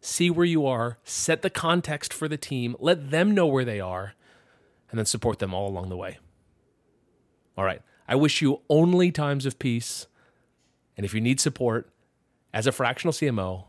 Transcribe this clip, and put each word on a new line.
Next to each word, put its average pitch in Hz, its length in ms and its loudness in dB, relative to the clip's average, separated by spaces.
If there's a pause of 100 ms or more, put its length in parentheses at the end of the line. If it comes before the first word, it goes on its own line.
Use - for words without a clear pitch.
see - 300 0
where 175 160 4
you 160 200 2
are, 120 380 -2
set - 380 -2
the 190 80 0
context 165 640 -2
for 156 140 -6
the 147 100 -6
team, 123 420 -4
let 147 300 0
them 185 240 4
know 180 120 4
where 135 180 2
they 110 140 -2
are, 92 360 -6 (760)
and 113 80 -4
then 107 80 -2
support 110 320 -2
them 95 140 -4
all 98 160 -4
along 92 220 -6
the 90 60 -6
way. 92 220 -10 (1400)
All 95 80 -2
right. 95 180 -2 (260)
I 123 80 2
wish 147 240 4
you 143 300 2
only 175 420 6
times 143 320 -2
of 135 140 -6
peace. 117 480 -4 (880)
And 101 80 -6
if 98 100 -6
you 110 60 0
need 127 180 2
support 120 520 -2 (640)
as 110 140 -2
a 135 60 4
fractional 127 400 0
C 147 160 -2
M 117 100 0
O 92 300 -6